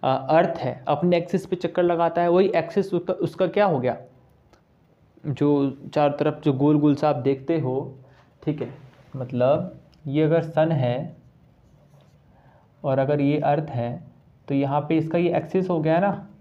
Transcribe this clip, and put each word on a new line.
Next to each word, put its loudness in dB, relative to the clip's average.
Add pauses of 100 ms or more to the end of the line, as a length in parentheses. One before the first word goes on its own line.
अ, 2 (140)
अर्थ 4
है, -8
अपने 2
axis -2
पे -4
चक्कर -2
लगाता 2
है, 2
वही 4
axis -2
उसका, -2
उसका -2
क्या 2
हो 2
गया, -2 (1300)
जो 0 (160)
चारों 2
तरफ -2
जो 2
गोल 4
गोल 4
सा 0
आप 0
देखते -2
हो, -4 (480)
ठीक -4
है, -8 (460)
मतलब 0 (280)
ये 2
अगर 4
sun 0
है -2 (1700)
और 0
अगर 0
ये 2
अर्थ 0
है -4 (560)
तो -4
यहाँ 0
पे 0
इसका -2
ये 0
axis -4
हो 0
गया 2
ना -2 (140)